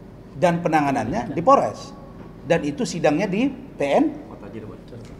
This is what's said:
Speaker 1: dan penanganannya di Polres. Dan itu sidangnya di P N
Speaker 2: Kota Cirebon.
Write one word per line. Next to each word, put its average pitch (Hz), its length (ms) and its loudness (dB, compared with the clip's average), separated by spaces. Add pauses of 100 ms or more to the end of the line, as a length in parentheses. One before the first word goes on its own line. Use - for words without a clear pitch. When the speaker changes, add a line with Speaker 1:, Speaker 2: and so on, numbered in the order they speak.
(420)
Speaker 1:
dan 170 160 4
penanganannya 139 720 0
di 139 100 -4
Polres. 170 540 4 (480)
Dan 151 240 0
itu 143 160 -4
sidangnya 160 480 2
di 214 180 2
P - 380 -8
N 185 180 4 (220)
Speaker 2:
Kota - 240 -16
Cirebon. 104 280 -12 (420)